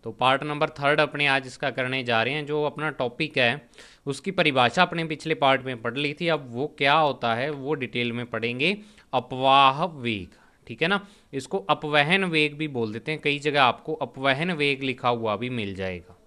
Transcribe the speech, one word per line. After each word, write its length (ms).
तो 80
पार्ट 300
नंबर 280
थर्ड 300
अपने 260
आज 200
इसका 240
करने 320
जा 200
रहे 100
हैं। 120
जो 180
अपना 280
टॉपिक 460
है, 320
उसकी 280
परिभाषा 480
अपने 240
पिछले 320
पार्ट 280
में 160
पढ़ 160
ली 160
थी, 160
अब 200
वो 180
क्या 180
होता 400
है 160
वो 240
डिटेल 380
में 140
पढ़ेंगे। 500
अपवाह 720
वेग, 540
ठीक 140
है 80
ना, 160
इसको 360
अपवहन 580
वेग 300
भी 120
बोल 240
देते 180
हैं, 100
कई 200
जगह 220
आपको 380
अपवहन 520
वेग 320
लिखा 260
हुआ 260
भी 140
मिल 240
जाएगा। 520